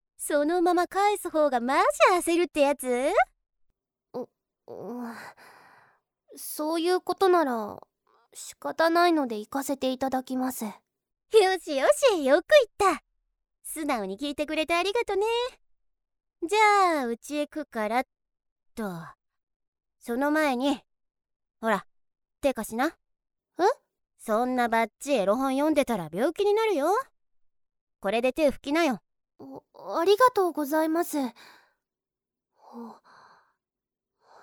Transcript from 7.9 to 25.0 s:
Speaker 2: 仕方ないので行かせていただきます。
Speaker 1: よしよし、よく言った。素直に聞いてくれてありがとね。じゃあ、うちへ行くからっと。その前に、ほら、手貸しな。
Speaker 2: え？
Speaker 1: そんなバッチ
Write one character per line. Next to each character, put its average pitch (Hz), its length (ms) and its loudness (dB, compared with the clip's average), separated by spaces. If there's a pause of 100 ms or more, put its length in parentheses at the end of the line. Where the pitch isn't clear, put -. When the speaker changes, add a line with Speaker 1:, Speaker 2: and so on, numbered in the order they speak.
Speaker 2:
仕 - 220 -18
方 320 340 0
な 339 180 4
い 349 60 4
の 285 140 0
で 220 100 -8
行 214 100 -10
か 277 160 -6
せ 277 140 -4
て 262 140 -2
い 254 80 -6
た 269 100 -2
だ 262 140 -4
き 254 120 -8
ま 254 160 -4
す。 233 140 -8
Speaker 1:
よ 202 60 -8 (880)
し 294 160 -6
よ 269 160 0
し、 381 320 2
よ 285 160 4
く - 40 -6 (340)
言 381 120 4
っ 294 40 0
た。 - 80 -10 (600)
素 - 220 -10
直 240 200 -2
に 196 120 -8
聞 285 120 -6
い 285 60 -8
て 294 120 -4
く 311 80 -6
れ 311 100 0
て 339 80 -2
あ 339 80 2
り 392 120 -2
が 480 120 -2
と 403 100 -2
ね。 403 120 0 (1200)
じ 370 80 -2
ゃ 403 460 4
あ、 247 60 -4
う 233 100 -6
ち 294 200 -10
へ 294 100 -2
行 - 20 -14
く 302 160 -10
か 214 220 -6
ら 233 140 -2
っ 262 60 -6 (680)
と。 226 80 -10 (1160)
そ 240 160 -8
の 285 140 0
前 302 260 2
に、 262 280 -2 (760)
ほ 226 100 -4
ら、 196 180 -2 (520)
手 269 140 0
貸 - 180 -10
し 220 40 -10
な。 269 200 -2 (640)
Speaker 2:
え？ 320 60 0 (560)
Speaker 1:
そ 233 260 0
ん 254 100 -2
な 240 120 2
バ 226 200 0
ッ - 120 -12
チ 285 140 -4